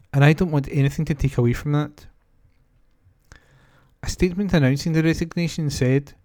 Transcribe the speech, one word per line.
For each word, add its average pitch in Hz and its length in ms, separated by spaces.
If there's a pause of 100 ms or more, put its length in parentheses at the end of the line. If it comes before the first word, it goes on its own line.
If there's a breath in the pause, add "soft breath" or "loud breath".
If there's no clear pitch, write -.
(120 soft breath)
and 139 120
I 147 80
don't 175 200
want 143 180
anything 139 360
to 160 80
take 143 240
away 120 140
from 147 200
that." - 340 (2000 soft breath)
A - 60
statement 185 440
announcing 143 400
the 160 100
resignation 165 680
said, 135 440 (100)